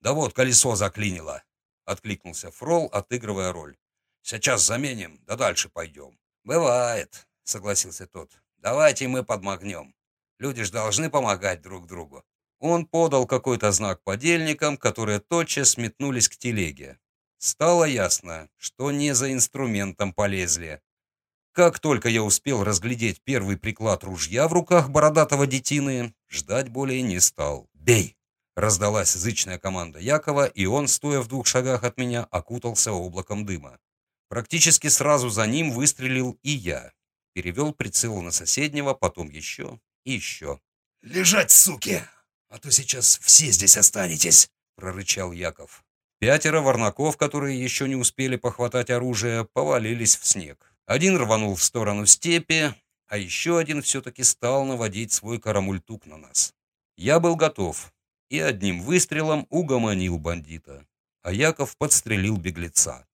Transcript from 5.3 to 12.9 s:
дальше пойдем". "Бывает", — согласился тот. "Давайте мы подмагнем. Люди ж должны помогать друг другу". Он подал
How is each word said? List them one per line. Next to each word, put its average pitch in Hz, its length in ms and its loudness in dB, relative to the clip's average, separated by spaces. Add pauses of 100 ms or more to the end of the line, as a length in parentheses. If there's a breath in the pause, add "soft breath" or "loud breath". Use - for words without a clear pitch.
дальше 95 320 -2
пойдем". 73 500 -16 (240)
"Бывает", — 123 840 -2 (160)
согласился 95 600 -6
тот. 82 260 -18 (260)
"Давайте 135 500 2
мы 127 160 -2
подмагнем. 95 720 -6 (440)
Люди 120 240 -6
ж 92 80 -6
должны 110 380 -2
помогать 101 520 -2
друг 90 260 -18
другу". 85 380 -16 (340)
Он 170 260 0
подал 143 420 2